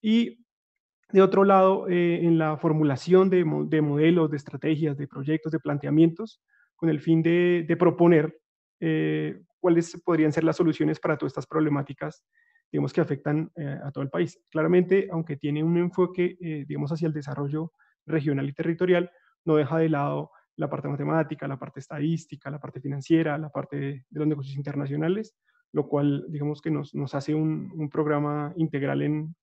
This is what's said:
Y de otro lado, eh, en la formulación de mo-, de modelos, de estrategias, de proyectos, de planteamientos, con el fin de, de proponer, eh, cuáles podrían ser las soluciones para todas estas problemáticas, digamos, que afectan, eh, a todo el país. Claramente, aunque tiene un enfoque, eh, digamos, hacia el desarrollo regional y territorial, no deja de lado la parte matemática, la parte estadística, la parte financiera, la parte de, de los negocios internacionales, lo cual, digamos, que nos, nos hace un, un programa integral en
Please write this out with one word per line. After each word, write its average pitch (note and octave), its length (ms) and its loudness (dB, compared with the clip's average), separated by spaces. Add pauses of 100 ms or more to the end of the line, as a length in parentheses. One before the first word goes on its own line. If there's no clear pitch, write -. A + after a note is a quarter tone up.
Y A3+ 440 0 (640)
de F#3+ 100 8
otro G3 220 6
lado, G3 440 6
eh, F3 380 2
en E3+ 120 4
la D#3 200 0
formulación D#3 720 4
de F3+ 160 4
mo-, D3+ 200 -2
de D#3 160 0
modelos, D#3 480 4
de D3 80 -4
estrategias, D3 600 -4
de C#3+ 100 -8
proyectos, D3+ 440 -4
de D#3 80 -2
planteamientos, D3+ 800 0 (340)
con E3 120 -2
el D3+ 140 0
fin E3 200 4
de, F3 460 2
de E3 80 2
proponer, E3+ 640 4 (400)
eh, D#3 600 -2 (180)
cuáles E3+ 460 2
podrían D#3 260 4
ser D#3+ 140 0
las E3 100 2
soluciones D#3 440 0
para D#3 180 -2
todas D3 140 -4
estas - 160 -10
problemáticas, D3+ 760 -4 (480)
digamos, C#3+ 220 -2
que F3 80 2
afectan, D3+ 540 -2
eh, C#3+ 280 -10
a C#3+ 80 -10
todo C#3 120 -8
el C3+ 60 -6
país. E3+ 300 -4 (100)
Claramente, F3+ 640 2
aunque E3 240 -6
tiene D3+ 280 -4
un E3+ 140 2
enfoque, F3+ 600 -2
eh, D#3 260 -8
digamos, D3 260 -6
hacia E3 160 -4
el D#3 60 -2
desarrollo C#3+ 600 -6 (320)
regional C#3+ 420 -2
y C#3 60 -8
territorial, F3 580 0 (320)
no D#3+ 120 2
deja D3+ 240 0
de E3 100 2
lado D3 420 -2 (240)
la D3+ 140 -6
parte D3 180 -8
matemática, D3 600 -2
la C3+ 120 -8
parte C3+ 220 -16
estadística, D3 680 -6
la D3 100 -10
parte C#3 200 -14
financiera, C#3+ 580 0
la D#3 120 -8
parte C#3 260 -10
de, C#3 340 -8
de D3+ 100 -12
los D3+ 80 0
negocios C#3 280 -4
internacionales, D3 800 -4 (380)
lo D3+ 140 -2
cual, C#3+ 420 0
digamos, D3 320 -6
que D#3+ 100 -4
nos, C#3+ 240 -6
nos C#3+ 180 -6
hace D3 220 -4
un, D#3 400 -4
un D3+ 140 -6
programa D3 680 -2
integral C#3+ 460 -2
en D3+ 420 -4